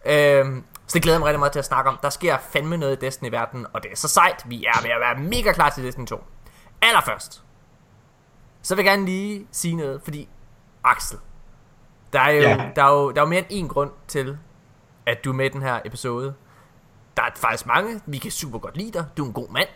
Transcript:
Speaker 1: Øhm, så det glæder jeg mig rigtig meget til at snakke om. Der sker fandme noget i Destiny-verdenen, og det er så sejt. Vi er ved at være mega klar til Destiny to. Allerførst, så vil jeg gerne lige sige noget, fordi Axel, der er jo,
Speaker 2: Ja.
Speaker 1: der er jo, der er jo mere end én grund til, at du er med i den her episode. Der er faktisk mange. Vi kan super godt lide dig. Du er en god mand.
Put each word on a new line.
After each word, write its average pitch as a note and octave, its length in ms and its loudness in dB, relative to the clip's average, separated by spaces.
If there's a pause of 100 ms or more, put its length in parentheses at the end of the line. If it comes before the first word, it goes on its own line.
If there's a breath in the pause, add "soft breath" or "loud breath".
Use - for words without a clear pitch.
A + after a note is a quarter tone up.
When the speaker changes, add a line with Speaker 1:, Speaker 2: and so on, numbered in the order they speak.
Speaker 1:
Øhm, C#3 560 4 (220)
så - 80 -6
det E3+ 80 4
glæder E3 140 6
jeg D#3+ 40 2
mig D3 60 0
rigtig D3 120 2
meget C#3+ 140 2
til D3+ 60 -2
at C#3 60 -2
snakke C3 260 2
om. B2+ 120 -8
Der C#3+ 80 0
sker D#3 260 0 (160)
fandme D#3 240 -2
noget C#3 260 -2
i B2+ 40 -4
Destiny-verdenen, A#2+ 680 -6
og - 100 -8
det F#2+ 100 -14
er G2+ 40 -12
så - 120 -4
sejt. - 380 2
Vi A#2+ 180 -10
er A#2 180 4
ved A#2 80 -4
at A#2 100 0
være A#2+ 280 0
mega G#3+ 240 2
klar D#3 180 4
til C3 140 -8
Destiny B2 220 -8
to. G#2+ 180 -10 (580 soft breath)
Allerførst, F#3 600 2 (1200)
så - 120 -2
vil G3 100 2
jeg G3 80 6
gerne G3 140 2
lige G3 460 -6
sige E3+ 240 -4
noget, C#3 280 -6
fordi D3 240 -12 (560)
Axel, - 340 2 (920)
der C3+ 80 4
er C3+ 100 6
jo, D3 120 4
Speaker 2:
Ja. A#2+ 140 6 (200)
Speaker 1:
der C#3+ 80 4
er C#3 80 8
jo, C#3+ 180 2
der B2+ 100 0
er D3 40 6
jo D3+ 40 2
mere F3+ 240 0
end G3 140 -6
én B2+ 60 -10
grund C#3+ 180 0 (180)
til, C#3 280 -6 (720)
at A#2 180 -2
du C3+ 60 -2
er B2+ 40 -2
med C3+ 120 0
i - 20 0
den C3+ 140 -6
her B2 220 -2
episode. B2 500 -6 (840 soft breath)
Der A#2+ 60 0
er A#2+ 140 -2
faktisk A#2 300 -2
mange. F#3+ 400 0
Vi C#3+ 120 -10
kan G3+ 120 -12
super A#2 280 -8
godt - 180 -12
lide G#3 160 -10
dig. E3+ 120 -6 (120)
Du D#3 60 -4
er C#3 40 -4
en A#2 60 -10
god B2 200 -10
mand. C3+ 240 0